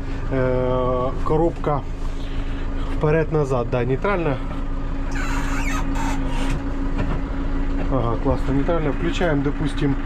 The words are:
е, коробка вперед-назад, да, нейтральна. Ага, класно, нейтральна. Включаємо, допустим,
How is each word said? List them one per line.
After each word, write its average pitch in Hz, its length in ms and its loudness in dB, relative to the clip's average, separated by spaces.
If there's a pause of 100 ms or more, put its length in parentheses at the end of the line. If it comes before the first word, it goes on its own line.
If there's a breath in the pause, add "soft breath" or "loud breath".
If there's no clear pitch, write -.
(320 loud breath)
е, 127 800 2 (120)
коробка 156 560 2 (1160 loud breath)
вперед-назад, 151 720 2
да, 123 140 0
нейтральна. 151 520 0 (3500)
Ага, 117 300 2
класно, 135 320 2
нейтральна. 151 360 2
Включаємо, 156 520 0
допустим, 143 520 0 (100)